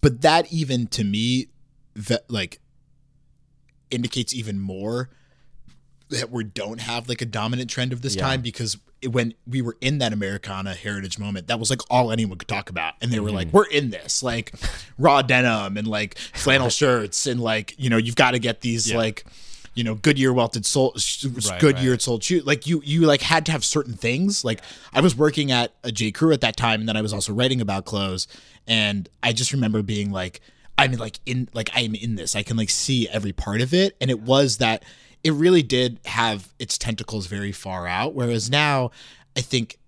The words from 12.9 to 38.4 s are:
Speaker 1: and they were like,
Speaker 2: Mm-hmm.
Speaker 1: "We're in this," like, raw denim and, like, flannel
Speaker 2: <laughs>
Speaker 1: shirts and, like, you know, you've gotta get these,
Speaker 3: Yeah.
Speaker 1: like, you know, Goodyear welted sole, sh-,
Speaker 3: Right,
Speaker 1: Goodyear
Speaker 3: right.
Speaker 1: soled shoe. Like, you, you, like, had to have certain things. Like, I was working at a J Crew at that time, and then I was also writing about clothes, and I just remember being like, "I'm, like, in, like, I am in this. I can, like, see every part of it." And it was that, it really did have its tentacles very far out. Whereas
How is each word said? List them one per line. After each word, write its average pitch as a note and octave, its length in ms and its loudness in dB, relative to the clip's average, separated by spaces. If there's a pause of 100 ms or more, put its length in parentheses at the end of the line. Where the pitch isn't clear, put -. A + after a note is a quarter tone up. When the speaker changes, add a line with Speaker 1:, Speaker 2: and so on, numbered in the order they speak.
Speaker 1:
and A#2 120 -2
they A2 80 0
were G#2 100 -2
like, F2+ 180 -2
Speaker 2:
Mm-hmm. D#2 80 4
Speaker 1:
"We're - 100 8
in D3 240 2
this," - 320 -4
like, A#2 300 -4 (460)
raw C#3 240 8
denim A#2 540 2
and, G#2 100 -4
like, G#2+ 320 -2
flannel C3+ 500 2
Speaker 2:
<laughs> - 120 0
Speaker 1:
shirts A#2+ 460 2
and, B2 140 0
like, A2 380 -2
you C3 100 0
know, A#2 80 4
you've A2+ 200 0
gotta B2+ 240 6
get A2+ 200 -2
these, A2+ 300 -2
Speaker 3:
Yeah. A2+ 80 0
Speaker 1:
like, A2 260 -2 (500)
you A#2+ 100 -2
know, A2+ 100 -2
Goodyear C3 380 4
welted A#2 340 0
sole, C3 320 2
sh-, - 280 -4
Speaker 3:
Right, A2 340 -4
Speaker 1:
Goodyear C3 320 4
Speaker 3:
right. A#2+ 100 0
Speaker 1:
soled A#2 220 -2
shoe. F3 200 2
Like, C#3 220 0
you, D#3 180 0
you, D3+ 180 2
like, D3 200 6
had D#3+ 240 2
to E3 60 0
have D3 120 -2
certain B2+ 300 -2
things. C#3+ 500 0
Like, A2+ 180 -2 (300)
I C3 80 4
was D#3+ 140 6
working C#3+ 380 2
at A#2+ 220 0 (100)
a A#2+ 80 -4
J G#2+ 180 -2
Crew D#3+ 220 4
at B2+ 80 2
that A#2+ 160 4
time, A2 240 2
and A2 80 -2
then G#2+ 80 0
I G#2+ 60 0
was G#2 100 -2
also G#2 200 -4
writing B2+ 280 2
about G2 240 -2
clothes, G2 420 -4 (400)
and G#2 420 0 (140)
I A#2 100 2
just A#2 200 -2
remember A2 300 0
being G2+ 280 -2
like, F#2 300 -6 (360)
"I'm, C3+ 180 0
like, A2+ 300 -8
in, B2+ 300 -4
like, A2 180 -4
I B2 100 -2
am A2 120 -4
in A2 220 -4
this. - 180 -6
I G#2 80 -2
can, A2+ 140 -4
like, A2 120 -2
see B2 420 -2
every G2+ 220 -4
part G2+ 280 -4
of C3 120 0
it." F#3+ 280 2
And B2+ 100 0
it A#2+ 100 0
was C3 360 4
that, A2+ 260 0 (400)
it D#3+ 120 2
really E3 280 6
did B2 440 0
have A2 420 0 (100)
its - 180 -6
tentacles A2 500 -6
very G2+ 260 -6
far F#2 340 -8
out. F#2+ 280 -2
Whereas A#2 360 -2